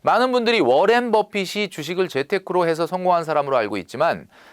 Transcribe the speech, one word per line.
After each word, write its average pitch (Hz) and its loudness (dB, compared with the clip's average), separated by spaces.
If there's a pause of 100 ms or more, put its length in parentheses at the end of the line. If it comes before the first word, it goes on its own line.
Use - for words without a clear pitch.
많은 226 2
분들이 233 2
워렌 220 4
버핏이 208 -2
주식을 175 -4
재테크로 180 -2
해서 165 0
성공한 175 -2
사람으로 143 0
알고 107 -2
있지만 113 -4 (260)